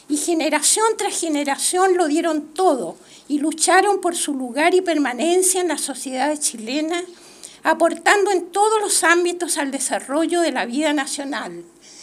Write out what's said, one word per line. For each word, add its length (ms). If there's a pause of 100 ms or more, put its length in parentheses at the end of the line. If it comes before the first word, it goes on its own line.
y 80
generación 720 (100)
tras 220
generación 760
lo 120
dieron 400
todo 480 (320)
y 100
lucharon 640
por 160
su 180
lugar 400
y 60
permanencia 800
en 80
la 100
sociedad 580
chilena, 640 (600)
aportando 720
en 140
todos 340
los 240
ámbitos 520
al 140
desarrollo 720
de 100
la 160
vida 260
nacional. 680 (400)